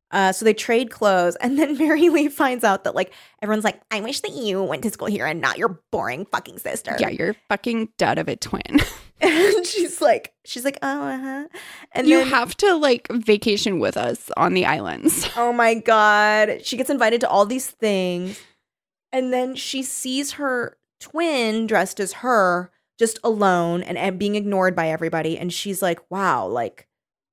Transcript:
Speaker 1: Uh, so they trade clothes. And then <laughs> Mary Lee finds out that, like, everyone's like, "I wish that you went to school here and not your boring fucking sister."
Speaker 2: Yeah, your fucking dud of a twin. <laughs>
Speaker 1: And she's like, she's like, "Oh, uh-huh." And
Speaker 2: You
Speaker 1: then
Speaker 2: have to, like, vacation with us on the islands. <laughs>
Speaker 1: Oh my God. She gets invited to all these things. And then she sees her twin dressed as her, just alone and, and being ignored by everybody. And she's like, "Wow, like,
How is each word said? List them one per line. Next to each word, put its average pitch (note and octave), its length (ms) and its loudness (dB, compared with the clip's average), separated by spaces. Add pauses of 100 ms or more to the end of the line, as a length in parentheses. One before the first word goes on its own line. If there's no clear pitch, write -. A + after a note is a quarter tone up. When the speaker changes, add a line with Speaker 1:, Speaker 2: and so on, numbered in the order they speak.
(100)
Speaker 1:
Uh, F#3+ 220 2
so F#3 120 -4
they G#3+ 100 6
trade A#3 360 0
clothes. F#3 460 2
And C4 220 -2
then D4 200 2
<laughs> - 0 -
Mary D#4 300 4
Lee D4+ 200 4
finds B3+ 360 -2
out G3+ 200 2
that, - 100 -2
like, F#3 180 -4 (300)
everyone's G#3+ 220 0
like, G#3 160 -2 (100)
"I A3 100 -4
wish B3+ 200 -6
that G#4 120 -8
you G3+ 300 -2
went D3+ 200 -4
to A3+ 80 -2
school - 180 -6
here G#3 180 -2
and D#3+ 140 -4
not C3 180 -2
your G3 220 -2 (120)
boring C#3 340 -4
fucking - 320 -8
sister." - 400 -8
Speaker 2:
Yeah, - 120 -2
your F#3+ 240 -4 (140)
fucking A3 500 -4
dud G3+ 200 2
of - 100 -4
a C3 80 -4
twin. - 480 -2
<laughs> - 60 -10 (300)
Speaker 1:
And F4+ 460 4
she's - 340 -4
like, - 320 2 (120)
she's B3 200 -8
like, C#4 160 -2
"Oh, C#4 220 -4
uh-huh." C4+ 460 -8 (420)
And B3+ 160 -2
Speaker 2:
You D#4 120 8
Speaker 1:
then C4 100 2
Speaker 2:
have B3+ 300 0
to, G4 180 4
like, C#4 340 2
vacation G#3+ 680 2
with G2 160 0
us A#2 400 -4
on F3 180 2
the F3+ 100 2
islands. G#2 680 -2
<laughs> - 40 -10
Speaker 1:
Oh A#3+ 160 0
my A#3 220 4
God. G#3+ 880 4
She - 120 -6
gets B3 120 -2
invited A#3+ 340 2
to - 60 0
all G3 160 4
these B3+ 240 -4
things. F#3 680 -2 (720)
And B3+ 220 0
then B3+ 240 -2
she - 260 -6
sees C4 520 -6
her B3+ 420 -4 (240)
twin A#3+ 640 -2
dressed F#3+ 320 0
as F#3+ 140 -4
her, F#3 580 0 (260)
just A3+ 280 0
alone F3+ 580 2
and, C3+ 160 -8
and F#3 220 -4
being G#3 160 0
ignored F#3+ 400 0
by E3 140 0
everybody. D#3+ 460 -2
And F3+ 160 -6
she's G3 300 -6
like, E3+ 160 0 (140)
"Wow, E3+ 340 0
like, A2 400 -6 (460)